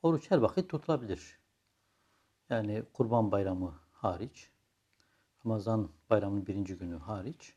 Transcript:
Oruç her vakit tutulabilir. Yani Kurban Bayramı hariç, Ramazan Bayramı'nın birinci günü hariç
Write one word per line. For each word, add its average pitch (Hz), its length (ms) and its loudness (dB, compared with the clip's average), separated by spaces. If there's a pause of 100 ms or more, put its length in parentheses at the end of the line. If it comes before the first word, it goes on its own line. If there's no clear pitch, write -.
Oruç 165 280 2
her 185 60 6
vakit - 320 2
tutulabilir. - 680 -4 (1080)
Yani 110 340 -2 (100)
Kurban 113 380 2
Bayramı 92 480 -2 (140)
hariç, 98 560 -6 (960)
Ramazan 110 440 0 (200)
Bayramı'nın 101 380 2
birinci 95 300 -4
günü 87 200 -8
hariç 104 600 -10